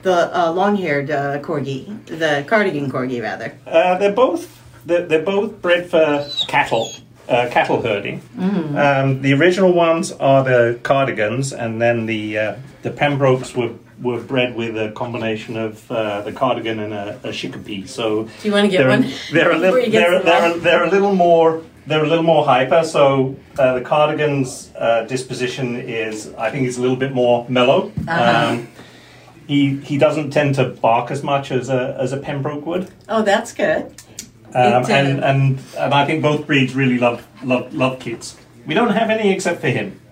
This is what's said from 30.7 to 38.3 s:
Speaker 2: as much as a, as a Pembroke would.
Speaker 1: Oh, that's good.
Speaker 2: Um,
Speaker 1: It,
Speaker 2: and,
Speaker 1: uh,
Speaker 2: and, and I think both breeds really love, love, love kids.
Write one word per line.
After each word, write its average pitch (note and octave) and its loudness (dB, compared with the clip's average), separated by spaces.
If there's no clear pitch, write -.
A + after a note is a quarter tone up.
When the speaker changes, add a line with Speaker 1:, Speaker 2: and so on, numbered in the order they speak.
Speaker 2:
as - -6
much C#3 -2
as B2 -4
a, C3 -2
as - -2
a C3 -6
Pembroke D3 -6
would. F3+ -6
Speaker 1:
Oh, A3 0
that's G3+ 0
good. E3 -2
Speaker 2:
Um, B2 4
Speaker 1:
It, - -4
Speaker 2:
and, C#3 2
Speaker 1:
uh, D3 2
Speaker 2:
and, C3+ 2
and C3 0
I C#3+ 4
think D#3 -2
both D3+ 0
breeds C3+ 2
really B2+ 2
love, A#2 0
love, B2 -2
love B2+ -2
kids. - -12